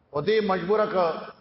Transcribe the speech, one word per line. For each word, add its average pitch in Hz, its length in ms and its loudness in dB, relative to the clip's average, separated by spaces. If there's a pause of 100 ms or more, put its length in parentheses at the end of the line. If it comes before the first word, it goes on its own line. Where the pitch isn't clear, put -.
(120)
خو 143 100 -4
دې 214 280 2
مجبوره 190 360 2
کړ، 175 560 -2